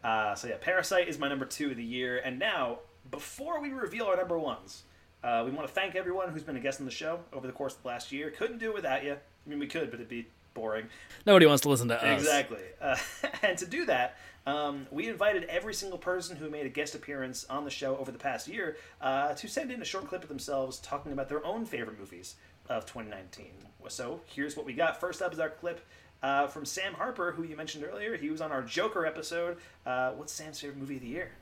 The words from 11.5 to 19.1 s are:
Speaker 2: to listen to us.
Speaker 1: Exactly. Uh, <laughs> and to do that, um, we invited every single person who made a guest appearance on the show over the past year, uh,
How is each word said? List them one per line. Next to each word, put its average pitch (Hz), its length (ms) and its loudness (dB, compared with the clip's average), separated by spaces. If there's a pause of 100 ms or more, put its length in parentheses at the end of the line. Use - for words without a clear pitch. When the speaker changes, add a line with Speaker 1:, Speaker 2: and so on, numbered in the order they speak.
Speaker 2:
to 147 80 2
listen 120 180 6
to 117 80 4 (100)
us. - 160 6
Speaker 1:
Exactly. 139 380 4 (220)
Uh, 131 160 2 (220)
<laughs> - 240 -2
and 185 160 4
to 180 60 -2
do 294 200 -2
that, 127 320 4 (280)
um, 143 460 0
we 160 160 -2
invited 202 380 2
every 180 280 -2
single 185 240 -4
person 180 380 -2
who 151 140 -8
made 147 160 -4
a 135 40 -2
guest 147 260 -2
appearance 131 540 -6
on 139 140 -2
the 139 80 -6
show 135 240 0
over 131 160 -6
the 117 80 -12
past 131 300 -4
year, 180 260 -4 (240)
uh, 143 360 2